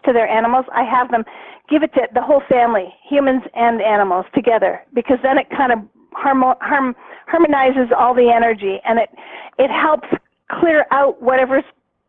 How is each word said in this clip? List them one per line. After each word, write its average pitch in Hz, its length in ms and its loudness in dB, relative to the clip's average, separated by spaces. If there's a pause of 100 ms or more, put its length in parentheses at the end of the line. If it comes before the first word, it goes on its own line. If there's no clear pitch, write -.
to 262 80 2
their 226 160 0
animals, 233 360 0 (100)
I 233 100 0
have 247 260 -2
them 226 140 -2 (440)
give 294 140 0
it 320 120 -2
to 254 80 2 (120)
the 247 80 -2
whole 277 260 2
family, 233 440 0 (160)
humans 269 340 0 (120)
and 233 260 0
animals 202 540 0
together, 214 480 0 (100)
because 240 300 0
then 269 160 0
it - 120 -4
kind 262 220 0
of 220 60 0 (340)
harmo-, 262 480 0
harm-, 269 360 -4 (300)
harmonizes 269 720 0
all 247 160 2
the 240 220 4
energy, 214 500 -2
and 226 140 -2
it, 226 100 -2 (500)
it 262 120 2
helps - 380 -2 (420)
clear 311 400 0
out 277 320 0
whatever's 262 400 0 (460)